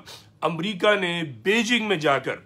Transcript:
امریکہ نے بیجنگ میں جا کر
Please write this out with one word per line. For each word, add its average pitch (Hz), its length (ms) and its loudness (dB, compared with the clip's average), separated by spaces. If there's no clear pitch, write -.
امریکہ 180 540 0
نے 175 280 -2
بیجنگ 214 680 0
میں 196 80 2
جا 147 220 2
کر 131 280 -6